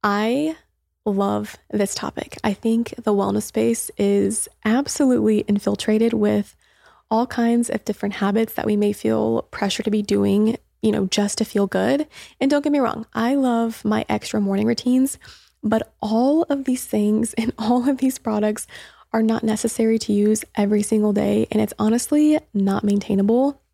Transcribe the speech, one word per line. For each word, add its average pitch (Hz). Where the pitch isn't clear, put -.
I 233
love 202
this 202
topic. -
I 208
think 226
the 220
wellness 196
space 226
is 202
absolutely 233
infiltrated 214
with 208
all 226
kinds 233
of 214
different 202
habits 208
that -
we 208
may 208
feel 220
pressure -
to -
be 208
doing, 202
you 220
know, 208
just 202
to 220
feel 202
good. 233
And 269
don't 294
get 302
me 294
wrong, 233
I 226
love 233
my 214
extra 214
morning 196
routines, 247
but 220
all 254
of 277
these 254
things 214
and 220
<laughs> -
all 240
of 269
these 262
products 214
are 226
not 220
necessary 226
to 214
use 208
every 208
single 214
day. 208
And 214
it's 214
honestly 294
not 196
maintainable. 208